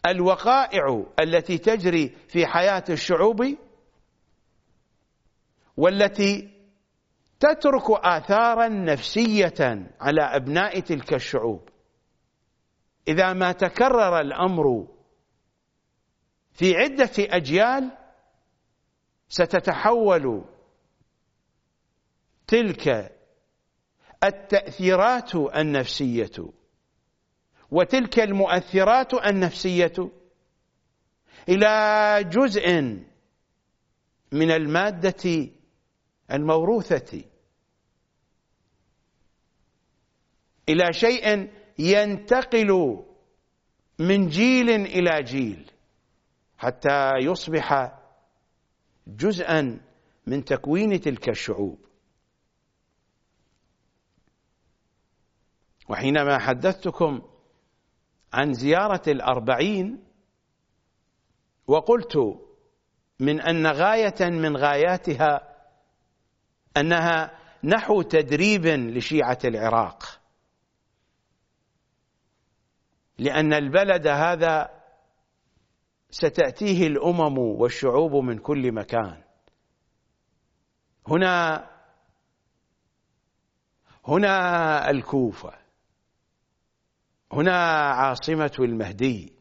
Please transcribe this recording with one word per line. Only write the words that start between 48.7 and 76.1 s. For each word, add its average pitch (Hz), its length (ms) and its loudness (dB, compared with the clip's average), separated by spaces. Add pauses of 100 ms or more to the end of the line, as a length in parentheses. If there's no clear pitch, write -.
جزءا 160 720 -2 (480)
من 131 180 -4
تكوين 180 560 0
تلك 127 280 -4
الشعوب. 98 560 -6 (4000)
وحينما 139 500 0
حدثتكم 139 840 -2 (1120)
عن 139 200 0
زيارة 175 540 0
الأربعين 139 960 -2 (1600)
وقلت 160 500 2 (1000)
من 147 220 0
أن 165 260 0
غاية 190 640 0
من 156 280 -2
غاياتها 147 1000 0 (1200)
أنها 160 640 0 (240)
نحو 208 380 0
تدريب 160 640 0
لشيعة 127 800 0
العراق، 113 760 -2 (3000)
لأن 151 360 0
البلد 156 540 2
هذا 160 720 0 (1300)
ستأتيه 170 800 0